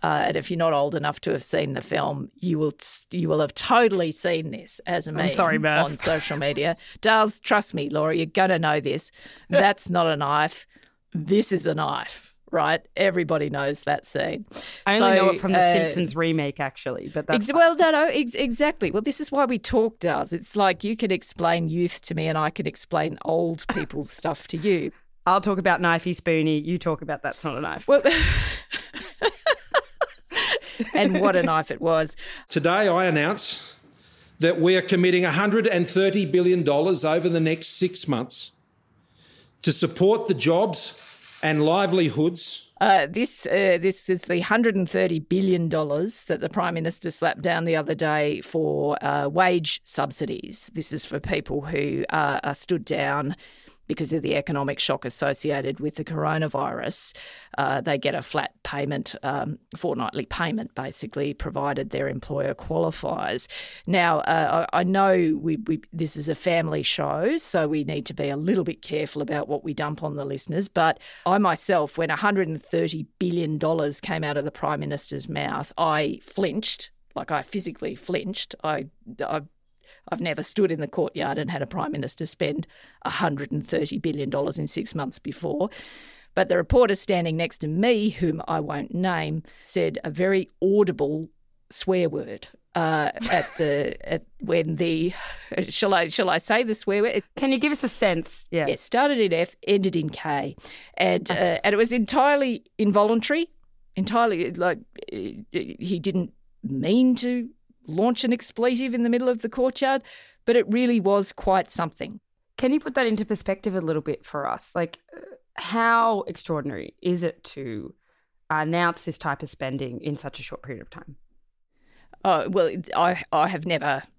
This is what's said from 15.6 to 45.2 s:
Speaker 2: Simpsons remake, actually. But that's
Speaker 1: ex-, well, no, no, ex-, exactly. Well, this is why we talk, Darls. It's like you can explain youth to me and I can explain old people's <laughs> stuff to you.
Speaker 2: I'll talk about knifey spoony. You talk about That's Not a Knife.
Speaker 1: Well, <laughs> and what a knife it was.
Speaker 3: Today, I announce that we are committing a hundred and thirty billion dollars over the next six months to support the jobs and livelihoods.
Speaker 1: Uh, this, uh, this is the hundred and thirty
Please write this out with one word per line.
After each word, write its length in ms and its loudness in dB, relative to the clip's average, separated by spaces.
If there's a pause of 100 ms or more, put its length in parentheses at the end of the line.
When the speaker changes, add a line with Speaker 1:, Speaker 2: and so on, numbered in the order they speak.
Speaker 2:
Simpsons 420 2
remake, 460 0
actually. 520 -6
But 140 -4
that's 220 2
Speaker 1:
ex-, 40 -2
well, 220 8
no, 160 6
no, 160 4
ex-, 300 0
exactly. 560 0
Well, 100 0
this 180 -4
is 120 -6
why 120 4
we 140 0
talk, 400 0
Darls. 340 -2
It's 220 -8
like 300 2
you 120 -2
can 140 -2
explain 580 0
youth 340 -2
to 120 -8
me 140 0
and 100 0
I 120 0
can 140 -6
explain 600 -2
old 420 0
people's 460 -4
<laughs> 0 -
stuff 360 -6
to 80 -6
you. 360 0 (340)
Speaker 2:
I'll 140 6
talk 180 0
about 220 2
knifey 340 2
spoony. 460 2
You 180 -2
talk 240 -4
about 220 -8
That's 180 -8
Not 140 -4
a 40 -6
Knife. 280 -6
Speaker 1:
Well, 160 6
<laughs> 80 6 (2750)
and 260 4
what 160 6
a 60 6
knife 300 0
it 80 -8
was. 340 0 (340)
Speaker 3:
Today, 400 2
I 180 4
announce 680 0 (640)
that 220 4
we 160 6
are 60 4
committing 420 4
a 80 2
hundred 340 2
and 220 2
thirty 360 2
billion 380 4
dollars 420 2
over 240 2
the 120 2
next 280 0 (100)
six 300 -2
months 440 -4 (1120)
to 100 2
support 560 2
the 60 2
jobs 600 2 (480)
and 220 2
livelihoods. 960 2 (200)
Speaker 1:
Uh, 280 6
this, 380 -4
uh, 340 4
this 300 -2
is 120 2
the 180 0
hundred 340 2
and 160 0
thirty 300 2